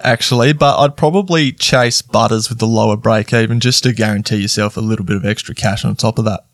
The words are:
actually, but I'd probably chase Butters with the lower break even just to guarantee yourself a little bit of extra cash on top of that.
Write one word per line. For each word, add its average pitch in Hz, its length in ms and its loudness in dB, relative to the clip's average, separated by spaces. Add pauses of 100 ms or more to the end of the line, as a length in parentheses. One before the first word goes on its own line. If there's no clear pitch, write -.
actually, 123 500 2
but 143 280 2
I'd 139 180 2
probably 165 540 0
chase - 500 0
Butters 110 480 0
with 113 80 -8
the 113 80 -2
lower 110 320 2
break 110 340 0
even 113 280 2
just 120 240 0
to 123 100 2
guarantee 107 440 -2
yourself 104 380 -2
a - 60 -6
little 107 240 -4
bit 101 100 -2
of 92 80 -4
extra 107 300 -4
cash - 320 -4
on 104 100 -2
top 113 220 -2
of 113 80 0
that. 104 280 -6